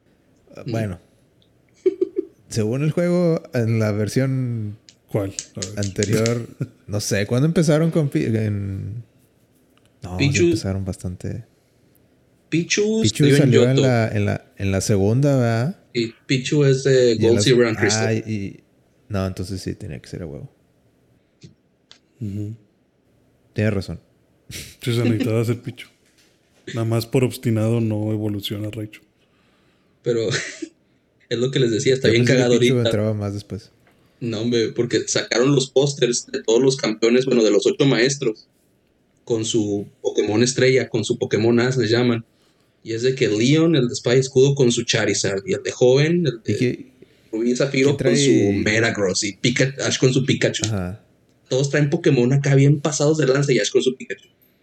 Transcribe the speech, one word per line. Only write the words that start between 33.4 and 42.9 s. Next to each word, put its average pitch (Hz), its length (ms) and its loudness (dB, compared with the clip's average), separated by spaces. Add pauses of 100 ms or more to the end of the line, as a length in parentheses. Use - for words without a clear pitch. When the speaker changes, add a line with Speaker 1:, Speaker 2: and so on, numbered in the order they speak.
Speaker 2:
No, 113 220 -6
hombre, 117 280 0
porque 113 380 -2
sacaron 123 480 0
los 135 140 0
pósters 131 580 0
de - 160 -10
todos 113 180 2
los 131 160 2
campeones, 113 480 2
bueno, 120 180 2
de 104 80 4
los 101 140 2
ocho 139 200 2
maestros, 127 640 0 (760)
con 113 220 -4
su 104 420 -2 (140)
Pokémon 107 420 0
estrella, 127 460 0
con 107 160 -4
su 117 120 -2
Pokémon 117 420 0
As, 127 180 0
les 110 120 0
llaman. 117 360 0 (580)
Y 110 100 -10